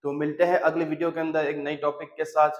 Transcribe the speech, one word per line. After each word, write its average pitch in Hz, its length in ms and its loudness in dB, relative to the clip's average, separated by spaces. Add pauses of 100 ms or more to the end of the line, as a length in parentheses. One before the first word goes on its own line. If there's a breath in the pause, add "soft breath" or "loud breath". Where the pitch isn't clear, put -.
तो 143 100 -4
मिलते 151 320 0
हैं 180 140 2
अगले 160 260 2
video 156 260 -2
के 165 100 -6
अंदर 156 240 0
एक 143 120 -2
नई 147 200 -4
topic 147 320 -4
के - 160 -6
साथ 151 360 4